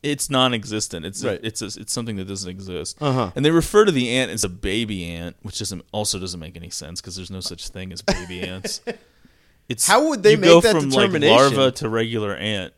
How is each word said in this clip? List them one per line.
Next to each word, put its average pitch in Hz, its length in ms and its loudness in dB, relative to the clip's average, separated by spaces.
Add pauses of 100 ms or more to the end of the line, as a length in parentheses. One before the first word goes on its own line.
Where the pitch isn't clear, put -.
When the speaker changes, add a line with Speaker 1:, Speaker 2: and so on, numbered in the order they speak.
Speaker 1:
it's 147 280 -4
non-existent. 107 760 0
It's 98 180 -10
Speaker 2:
Right. 101 200 -2
Speaker 1:
it's 110 200 -8
a, - 20 -8
it's 104 260 -10
something 117 260 -6
that 95 100 -8
doesn't 95 220 -8
exist. 92 520 -10
Speaker 2:
Uh-huh. 127 340 0
Speaker 1:
And 135 80 -2
they 151 80 6
refer 165 340 4
to 202 60 2
the 123 200 0
ant 127 200 0
as 104 120 -4
a 98 60 -2
baby 101 560 -4
ant, 85 360 -8
which 101 180 -12
doesn't, 98 320 -10
also 107 280 -4
doesn't 90 200 -10
make 82 160 -14
any 82 140 -16
sense 82 320 -12
'cause 90 140 -14
there's 92 160 -12
no 95 80 -10
such 90 300 -10
thing 92 220 -12
as 87 120 -14
baby 90 380 -4
Speaker 2:
<laughs> 92 60 -8
Speaker 1:
ants. 92 340 -10 (840)
It's, - 200 -4
Speaker 2:
How 254 220 4
would 254 140 -2
they 208 100 8
Speaker 1:
you 214 40 4
Speaker 2:
make 185 120 6
Speaker 1:
go 170 120 12
Speaker 2:
that 220 120 4
Speaker 1:
from, 151 180 0
like, 117 200 4
Speaker 2:
determination? 143 240 6 (220)
Speaker 1:
larva 135 140 4
to 127 180 -6
regular 113 460 -2
ant 95 420 -6